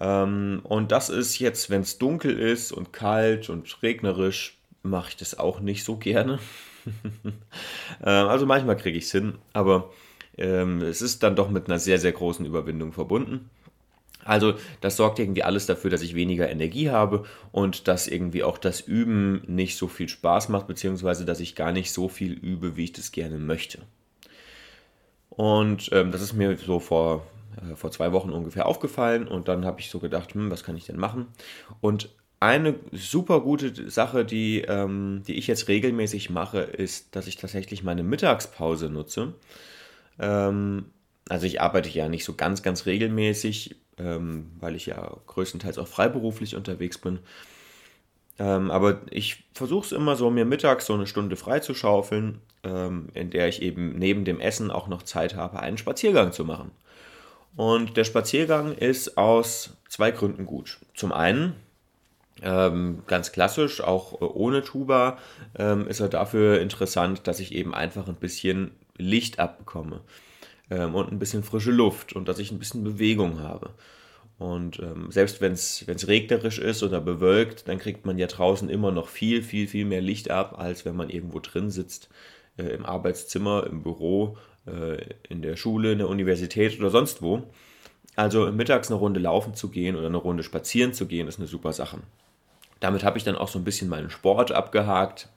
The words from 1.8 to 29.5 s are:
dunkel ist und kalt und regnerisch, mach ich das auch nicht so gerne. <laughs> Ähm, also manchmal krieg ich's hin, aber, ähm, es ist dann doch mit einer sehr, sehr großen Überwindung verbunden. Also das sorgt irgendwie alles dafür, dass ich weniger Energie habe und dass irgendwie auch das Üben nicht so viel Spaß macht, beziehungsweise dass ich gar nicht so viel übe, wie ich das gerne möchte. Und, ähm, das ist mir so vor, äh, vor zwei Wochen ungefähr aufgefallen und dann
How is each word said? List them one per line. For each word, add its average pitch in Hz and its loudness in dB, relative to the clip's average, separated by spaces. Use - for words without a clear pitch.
dunkel 143 0
ist 117 0
und - -10
kalt 110 2
und - -8
regnerisch, 95 0
mach 92 -2
ich - -14
das - -8
auch 92 0
nicht 101 -4
so 110 -4
gerne. 117 2
<laughs> - -14
Ähm, 101 6
also 131 4
manchmal 135 4
krieg 85 -2
ich's - -6
hin, 101 0
aber, 95 4
ähm, 90 0
es 82 -2
ist 120 -2
dann 104 4
doch 98 4
mit 95 -2
einer 87 2
sehr, 92 4
sehr 87 4
großen 85 -2
Überwindung 80 -4
verbunden. 120 -2
Also 107 4
das 98 0
sorgt 110 4
irgendwie 95 0
alles 98 0
dafür, 92 0
dass 85 0
ich 85 -8
weniger 87 2
Energie 85 -2
habe 107 2
und 98 0
dass 90 2
irgendwie 87 -2
auch - 0
das - -2
Üben 101 2
nicht 90 -2
so 92 -4
viel 85 -6
Spaß 95 2
macht, 98 -2
beziehungsweise 90 -2
dass 85 -2
ich 87 -8
gar 80 -2
nicht 90 -2
so 92 -2
viel 92 -4
übe, 85 -4
wie 85 -2
ich 85 -6
das - -12
gerne 80 -6
möchte. 78 -4
Und, 107 4
ähm, 92 6
das 90 -2
ist 104 -6
mir 98 4
so 87 0
vor, 82 2
äh, 78 -10
vor 80 -8
zwei 87 0
Wochen 95 2
ungefähr 82 -2
aufgefallen 117 0
und 90 -6
dann 90 0